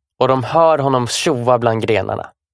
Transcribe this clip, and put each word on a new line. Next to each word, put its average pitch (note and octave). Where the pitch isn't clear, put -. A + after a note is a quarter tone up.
och B2+
de C3
hör D#3+
honom C3+
tjoa B2
bland A2+
grenarna. G#2